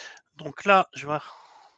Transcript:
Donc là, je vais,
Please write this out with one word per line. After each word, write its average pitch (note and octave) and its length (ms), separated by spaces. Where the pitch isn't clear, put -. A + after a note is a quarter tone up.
Donc D3 300
là, G3 300
je C3+ 120
vais, D3+ 120